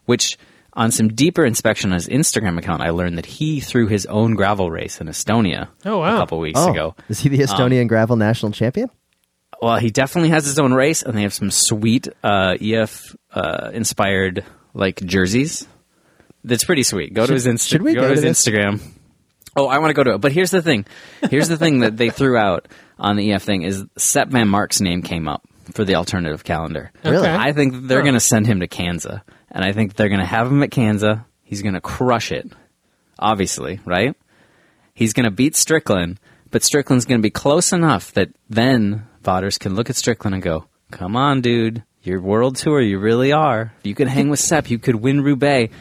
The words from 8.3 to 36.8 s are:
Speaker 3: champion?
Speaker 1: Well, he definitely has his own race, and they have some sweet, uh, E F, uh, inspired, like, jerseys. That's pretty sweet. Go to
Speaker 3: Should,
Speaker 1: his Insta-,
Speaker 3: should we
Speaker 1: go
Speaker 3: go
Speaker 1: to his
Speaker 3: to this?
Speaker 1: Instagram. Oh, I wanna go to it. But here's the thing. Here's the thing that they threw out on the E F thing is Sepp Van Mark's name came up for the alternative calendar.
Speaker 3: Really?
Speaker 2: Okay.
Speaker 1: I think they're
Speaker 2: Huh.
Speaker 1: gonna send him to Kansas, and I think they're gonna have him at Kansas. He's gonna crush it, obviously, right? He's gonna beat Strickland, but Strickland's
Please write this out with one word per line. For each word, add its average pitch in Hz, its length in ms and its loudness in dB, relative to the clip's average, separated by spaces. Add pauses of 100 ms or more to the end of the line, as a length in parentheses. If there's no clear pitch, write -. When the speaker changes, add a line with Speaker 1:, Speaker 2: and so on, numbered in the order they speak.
Speaker 3:
champion? 160 380 -2 (720)
Speaker 1:
Well, 117 160 2
he 113 120 0
definitely 147 400 2
has 156 160 2
his 139 120 -2
own 135 160 4
race, 139 280 2
and 117 140 -6
they 104 60 0
have 101 120 -2
some 101 160 -4
sweet, 110 580 0 (160)
uh, 95 360 2
E 107 140 -2
F, - 400 -4 (180)
uh, - 420 -4
inspired, 98 680 -2 (280)
like, 98 320 -4
jerseys. 95 640 0 (760)
That's 117 220 -2
pretty - 200 0
sweet. 87 280 -4
Go 110 100 0
to 120 60 2
Speaker 3:
Should, - 60 2
Speaker 1:
his 123 120 0
Insta-, 117 220 0
Speaker 3:
should 160 140 2
we 302 120 2
Speaker 1:
go - 60 0
Speaker 3:
go 131 80 2
Speaker 1:
to 135 60 2
his 147 80 4
Speaker 3:
to - 60 2
this? 165 200 2
Speaker 1:
Instagram. 104 320 0 (760)
Oh, 139 140 2
I 131 100 2
wanna 156 160 2
go 143 80 4
to 123 120 2
it. 101 80 -4
But 139 100 2
here's 180 180 0
the 185 120 2
thing. 131 240 0 (440)
Here's 151 180 2
the 165 100 0
thing 151 220 2
that 110 180 2
they 117 120 2
threw 131 260 2
out 101 300 0 (320)
on 101 180 0
the 101 100 0
E 107 80 2
F 95 100 -2
thing 98 180 -2
is 98 220 -6 (120)
Sepp - 340 0
Van 120 180 2
Mark's 101 320 0
name 90 220 0
came 82 260 -6
up - 160 -8 (280)
for 110 120 -2
the 95 100 2
alternative 85 480 -2
calendar. 80 480 -6 (140)
Speaker 3:
Really? 156 140 2
Speaker 2:
Okay. 160 140 2
Speaker 1:
I 139 200 0
think 135 340 0
they're 131 140 2
Speaker 2:
Huh. 139 60 0
Speaker 1:
gonna 131 140 2
send 107 280 2
him 104 120 2
to 87 60 -4
Kansas, 87 540 -6 (320)
and 95 120 -4
I 98 80 0
think 104 220 -2
they're 107 160 2
gonna 98 160 0
have 113 220 0
him 143 160 4
at - 80 -4
Kansas. 107 460 0 (260)
He's 98 180 -10
gonna 95 180 -4
crush 123 520 -2
it, - 180 -8 (680)
obviously, 98 640 -2
right? 92 300 0 (800)
He's 110 180 0
gonna 120 180 0
beat 123 260 0
Strickland, 95 640 0 (320)
but 117 120 0
Strickland's 135 420 2